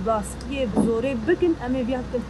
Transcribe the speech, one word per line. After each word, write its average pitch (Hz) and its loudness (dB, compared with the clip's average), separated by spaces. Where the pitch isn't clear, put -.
baskiyê, 233 -2
bi 220 2
zorê 226 0
bikin, 349 4
em 254 0
ê 247 0
vî 262 0
heftin 247 -4